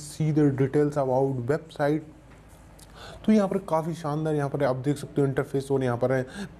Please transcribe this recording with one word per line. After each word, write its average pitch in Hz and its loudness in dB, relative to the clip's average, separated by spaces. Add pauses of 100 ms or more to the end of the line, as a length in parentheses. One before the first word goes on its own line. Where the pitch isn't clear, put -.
see 156 -2
the 147 6
details 143 2
about 131 0
website। 151 -2 (1120)
तो 214 4
यहाँ 202 4
पर 196 -2 (100)
काफ़ी 160 0
शानदार 156 -2
यहाँ 143 0
पर 139 -2
आप 131 2
देख 143 2
सकते - -4
हो 143 4
interface, 135 -2
और 135 2
यहाँ 120 0
पर 127 2
है, 131 0 (340)